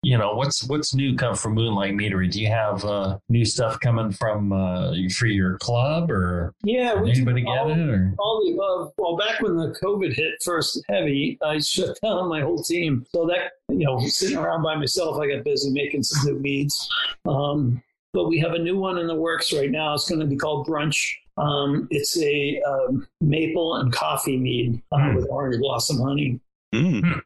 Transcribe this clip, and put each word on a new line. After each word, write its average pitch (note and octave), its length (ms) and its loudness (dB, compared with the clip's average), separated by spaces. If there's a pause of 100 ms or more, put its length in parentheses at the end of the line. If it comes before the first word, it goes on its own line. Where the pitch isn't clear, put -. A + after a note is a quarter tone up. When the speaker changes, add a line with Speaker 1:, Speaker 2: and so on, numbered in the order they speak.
Speaker 1:
You C3 120 4
know, G#2+ 200 4
what's, C3+ 260 -2
what's D3 320 -2
new C3+ 220 2
come A#2+ 180 0
from G#2+ 200 -2
Moonlight G#2 400 0
Meadery? G2 360 0
Do G2 100 -4
you A2 60 0
have, G#2 380 0
uh, G2 340 -2 (100)
new A#2 160 4
stuff A2 360 0
coming A#2 320 0
from, G#2 400 -2
uh, F2+ 400 0 (260)
for A#2+ 80 2
your F#2+ 320 2
club, C#3+ 500 0
or F2+ 540 0
Speaker 2:
Yeah, A#3+ 320 0
Speaker 1:
did G2+ 80 2
Speaker 2:
we A#2 100 2
do B2 100 4
Speaker 1:
anybody B2 200 2
get B2 160 0
Speaker 2:
all, D3 140 0
Speaker 1:
it, D#3+ 80 2
or? F#2+ 400 2
Speaker 2:
all A3 260 0
the - 80 2
above. F3+ 420 -2
Well, E3+ 200 -2
back G#3+ 260 0
when F#3+ 140 0
the E3 260 -2
covid F#3+ 320 0
hit D#3 200 -2 (100)
first D#3+ 440 -2
heavy, D#3 540 0
I D#3 160 0
shut - 420 -2
down F#3 280 -2
my D#3 140 -2
whole D3+ 200 0
team. D#3+ 500 0
So E3+ 140 2
that, F3+ 280 -2 (160)
you E3+ 140 0
know, C3 220 2
sitting A3 320 0
around E3 240 -2
by D#3 140 0
myself, D3+ 420 -2
I D3 160 0
got C#3 100 -6
busy C#3 280 0
making C#3+ 320 -2
some D3 280 0
new C3+ 80 -2
meads. C#3 480 -2 (380)
Um, C#3 560 0 (320)
but F3 140 0
we E3 100 2
have D#3+ 140 0
a E3+ 60 -2
new F3 200 0
one F#3 200 -2
in E3+ 100 -2
the E3 80 -2
works E3 360 0
right C#3 180 0
now. D3+ 240 0
It's D3 140 -2
gonna D#3 180 0
be C#3 100 0
called C#3+ 320 -2
Brunch. D3+ 440 0 (260)
Um, C#3+ 520 0
it's C#3+ 320 -2
a, C#3+ 400 0
um, C3+ 420 0 (160)
maple D#3+ 540 2
and B2 180 0
coffee D3 440 0
mead, B2 440 0 (120)
uh, D3+ 60 4
Speaker 1:
Mm. C#3 180 4
Speaker 2:
with - 120 0
orange C3 320 -2
blossom B2+ 400 0
honey. C#3 380 0 (340)
Speaker 3:
Mm. C3 320 2
Speaker 1:
Hmm. E3+ 220 2